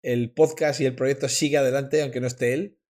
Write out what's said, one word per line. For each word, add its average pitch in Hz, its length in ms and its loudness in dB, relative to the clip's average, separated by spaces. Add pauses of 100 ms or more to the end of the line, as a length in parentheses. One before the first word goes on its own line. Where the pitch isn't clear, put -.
el 120 280 -2
podcast 151 480 2
y 143 40 0
el 131 100 0
proyecto 131 340 -2
siga 143 320 0
adelante, 135 400 0
aunque 127 200 -4
no 127 80 -2
esté 123 240 -2
él 175 260 -6 (120)